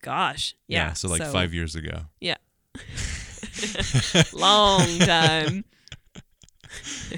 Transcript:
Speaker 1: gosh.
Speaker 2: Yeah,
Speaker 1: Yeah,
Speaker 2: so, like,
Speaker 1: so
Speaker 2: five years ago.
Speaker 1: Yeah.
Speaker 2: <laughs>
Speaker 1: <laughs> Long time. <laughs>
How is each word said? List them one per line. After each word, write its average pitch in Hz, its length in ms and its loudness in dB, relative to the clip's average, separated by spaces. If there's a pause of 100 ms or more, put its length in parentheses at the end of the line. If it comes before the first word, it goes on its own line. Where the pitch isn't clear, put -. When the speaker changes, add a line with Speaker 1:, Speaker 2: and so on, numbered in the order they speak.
Speaker 1:
gosh. 143 540 -4 (100)
Speaker 2:
Yeah, 165 220 -2
Speaker 1:
Yeah, - 60 -6
Speaker 2:
so, - 140 -4
like, 82 140 0
Speaker 1:
so 76 80 -6
Speaker 2:
five 90 240 0
years 82 220 -4
ago. 80 300 -8 (140)
Speaker 1:
Yeah. - 180 -6 (360)
Speaker 2:
<laughs> - 0 -
Speaker 1:
<laughs> - 1600 -2
Long 190 680 6
time. 160 720 2
<laughs> - 40 -20 (1400)